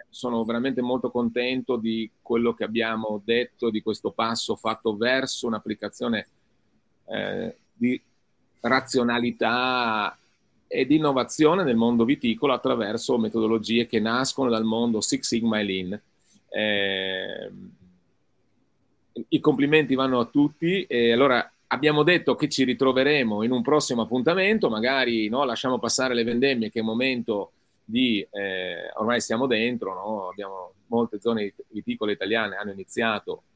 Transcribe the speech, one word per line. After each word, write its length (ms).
sono 360
veramente 360
molto 300
contento 640
di 340
quello 320
che 100
abbiamo 640
detto, 440
di 120
questo 300
passo 440
fatto 400
verso 520
un'applicazione, 800
eh, 500
di 280
razionalità 1500
e 180
di 120
innovazione 680
nel 120
mondo 300
viticolo 480
attraverso 640
metodologie 720
che 120
nascono 520
dal 120
mondo 380
Six 220
Sigma 360
e 40
Lean. 380
Ehm, 1200
i 100
complimenti 560
vanno 240
a 60
tutti 580
e 280
allora 400
abbiamo 360
detto 320
che 140
ci 140
ritroveremo 800
in 80
un 100
prossimo 420
appuntamento, 680
magari, 580
no, 160
lasciamo 360
passare 340
le 100
vendemmie 460
che 100
è 40
momento 680
di... 480
Eh, 640
ormai 260
siamo 260
dentro, 460
no? 360
Abbiamo 440
molte 320
zone 240
vit-, 260
viticole 440
italiane 420
hanno 160
iniziato 720